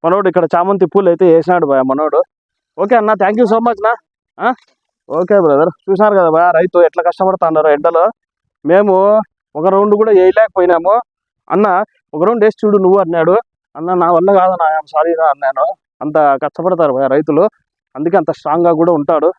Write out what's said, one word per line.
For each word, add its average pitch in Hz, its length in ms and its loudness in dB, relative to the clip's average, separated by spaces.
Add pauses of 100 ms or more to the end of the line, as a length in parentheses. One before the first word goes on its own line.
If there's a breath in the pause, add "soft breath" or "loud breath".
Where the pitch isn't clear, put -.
మనోడు 190 240 0
ఇక్కడ 175 160 -2 (120)
చామంతి 185 300 0
పూలు 196 220 0
అయితే 170 260 2
వేసినాడు 165 320 0
భయ్యా 135 160 0
మనోడు. 143 400 -2 (580)
ఓకే 208 160 0
అన్న, 214 160 0
thank 208 220 -2
you 233 120 2
so 220 120 0
much 233 240 -2
నా. 226 120 0 (460)
ఆ? 220 100 -2 (580)
ఓకే 180 320 0
బ్రదర్, 160 500 0
చూసినారు 208 240 2
కదా 175 160 2
భయ్యా 170 200 2
రైతు 175 320 0
ఎట్లా 165 200 0
కష్టపడుతున్నారో 165 680 0
ఎండలో. 165 400 0 (560)
మేము 196 540 2 (360)
ఒక - 120 -4
రౌండ్ 208 260 2
కూడా 214 180 0
వేయలేకపోయినాము. 185 880 2 (500)
"అన్న 196 340 0 (300)
ఒక 156 100 -2
రౌండ్ 220 200 0
వేసి 214 220 -2
చూడు 202 120 2
నువ్వు" 190 220 2
అన్నాడు. 170 320 0 (440)
"అన్న 170 180 -6
నా 175 180 0
వల్ల 180 200 2
కాదన్న, 185 300 2
ఐఎమ్ 156 240 -2
సారీ 160 260 -2
రా" 160 140 0
అన్నాను. 139 380 -2 (380)
అంత 147 420 0
కష్టపడతారు 165 480 -2
భయ్యా 135 160 -2
రైతులు, 156 400 0 (480)
అందుకే 165 200 -4
అంత 165 140 -2
స్ట్రాంగ్ 160 360 -2
గా 170 60 2
కూడా 165 200 0
ఉంటాడు 156 460 -2